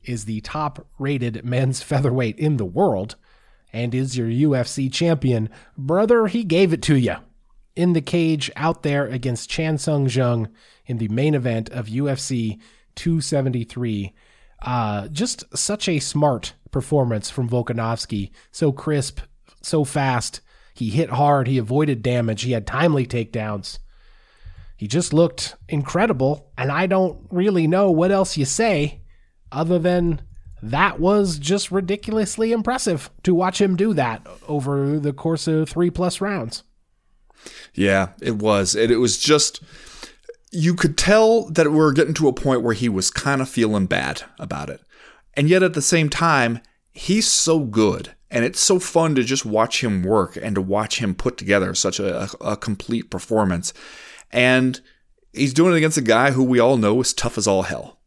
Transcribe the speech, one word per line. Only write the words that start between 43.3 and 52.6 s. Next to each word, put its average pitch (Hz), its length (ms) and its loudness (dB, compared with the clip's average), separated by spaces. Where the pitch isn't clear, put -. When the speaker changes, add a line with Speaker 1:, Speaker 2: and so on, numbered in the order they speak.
Speaker 2:
feeling 107 400 0
bad 73 360 -2
about - 300 -10
it. - 100 -14
And 143 140 2
yet 185 140 6
at 180 120 2
the 147 80 -2
same 160 280 2
time, 127 500 2
he's - 360 0
so 160 320 2
good, 110 540 0
and 120 160 0
it's 156 160 -4
so 185 200 4
fun 165 340 2
to 127 80 4
just 127 240 -2
watch 110 380 0
him 98 180 0
work 98 340 0
and 104 200 -4
to 98 40 0
watch 101 380 -2
him 98 160 -2
put - 240 -4
together 92 360 0
such 95 260 -2
a, 95 220 -2
a, 98 60 -8
a 98 40 -2
complete - 520 -6